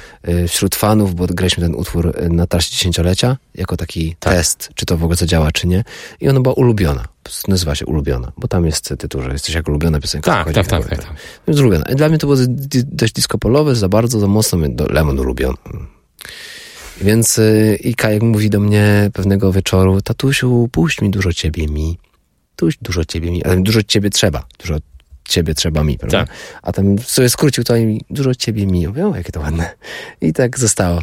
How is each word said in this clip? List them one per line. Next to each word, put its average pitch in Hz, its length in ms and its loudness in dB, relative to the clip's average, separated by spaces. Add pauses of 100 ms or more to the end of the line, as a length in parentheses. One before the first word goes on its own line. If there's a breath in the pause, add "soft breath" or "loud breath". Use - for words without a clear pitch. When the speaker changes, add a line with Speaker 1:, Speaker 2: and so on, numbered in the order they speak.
(280 loud breath)
Speaker 1:
y, 87 200 2
wśród - 260 -2
fanów, 107 400 2
bo 87 120 -2
graliśmy 90 360 -2
ten 82 120 0
utwór, 82 380 -2 (120)
y, 85 40 0
na 85 180 2
trasie 85 240 -2
dziesięciolecia, 92 680 0 (180)
jako - 220 -6
taki 82 440 -6
Speaker 2:
Tak. 76 140 0
Speaker 1:
test, - 400 -2
czy - 120 -6
to 87 100 0
w 80 80 0
ogóle 82 120 2
zadziała, 80 360 2
czy - 140 -2
nie. 90 180 2 (360 loud breath)
I - 80 2
ona 135 120 4
była 131 140 2
ulubiona. 95 500 2 (440)
Nazywa 87 260 0
się - 120 -6
Ulubiona, 69 500 -2
bo - 120 -6
tam 87 180 0
jest - 320 -4
tytuł, - 240 -6
że 65 100 -6
jesteś 73 220 -6
jak 78 140 -4
ulubiona 76 320 0
piosenka, - 320 -4
Speaker 2:
Tak, 95 100 0
Speaker 1:
wchodzi 80 120 -2
Speaker 2:
tak, 85 120 0
Speaker 1:
w - 20 -10
Speaker 2:
tak, 85 120 0
Speaker 1:
ogóle, - 160 -4
Speaker 2:
tak, - 100 -8
tak. 73 100 -14 (320 loud breath)
Speaker 1:
Więc 147 120 4
ulubiona. 95 320 4
I - 40 0
dla 151 120 4
mnie 160 100 2
to 147 80 -2
było 143 100 4 (120)
di-, 131 360 -2
dość 113 280 0
disco - 260 -4
polowe, 135 360 2
za 101 140 0
bardzo, 110 320 2
za 101 60 2
mocno, 101 320 2
mnie 76 100 2
do-, 60 240 -2
Lemon 73 260 2
ulubiona. 65 380 -2 (1400 loud breath)
Więc, 110 380 2
y, 110 460 4
i 120 100 0
Kajek 107 280 0
mówi 110 280 2
do 101 100 2
mnie 104 520 4
pewnego 98 400 2
wieczoru: 95 500 2
„Tatusiu, 123 720 0
puść - 280 0
mi 104 100 2
Dużo 92 220 0
Ciebie 78 360 -4
Mi. 78 300 -2 (580)
Puść 165 260 0
Dużo 85 220 -4
Ciebie 82 260 -4
Mi”. 87 140 -2
Ale 92 120 2
Dużo 104 260 2
Ciebie 104 280 0
trzeba. 76 360 0 (120)
Dużo 82 180 -4 (520)
Ciebie 80 260 0
trzeba 78 300 0
mi, 69 140 0
prawda? - 260 0
Speaker 2:
Tak. - 120 -14 (260 loud breath)
Speaker 1:
A - 100 -8
tam 98 260 2
sobie 123 300 2
skrócił 123 360 0
to 120 120 2
i 113 240 0 (100)
„Dużo 131 240 0
Ciebie 104 320 -2
Mi”. 90 160 2
Ja 78 60 -2
mówię: 147 180 -2
„O, 185 100 -2
jakie - 160 -8
to 80 80 -8
ładne”. 82 300 -4 (500 loud breath)
I - 120 0
tak 127 260 0
zostało 90 440 0